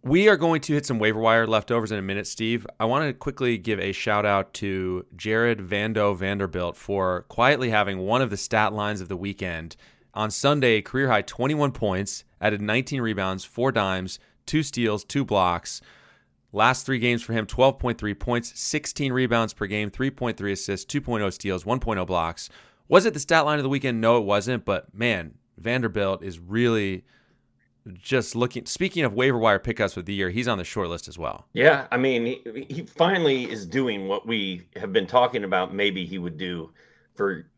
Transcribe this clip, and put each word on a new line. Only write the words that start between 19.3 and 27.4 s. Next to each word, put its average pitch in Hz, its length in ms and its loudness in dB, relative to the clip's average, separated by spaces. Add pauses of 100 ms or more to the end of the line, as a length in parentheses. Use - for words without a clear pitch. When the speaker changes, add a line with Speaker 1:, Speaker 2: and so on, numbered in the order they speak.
Speaker 1:
per 104 140 -6
game, 104 220 -2
three 135 220 -2
point 123 240 -4
three 98 160 -4
assists, 95 320 -4
two - 160 -4
point 117 240 -2
oh 98 60 0
steals, 92 360 -4
one 120 140 0
point 110 200 -2
oh 90 60 -2
blocks. 85 440 -4 (400)
Was 185 160 8
it 226 80 0
the 151 80 -6
stat 160 240 2
line 151 140 0
of 139 40 -2
the 135 60 0
weekend? 131 320 -2
No, 117 160 6
it 110 80 2
wasn't, 104 400 0
but - 280 -2
man, 101 420 -2 (220)
Vanderbilt 101 640 -2
is 87 160 -12
really 101 680 0 (880)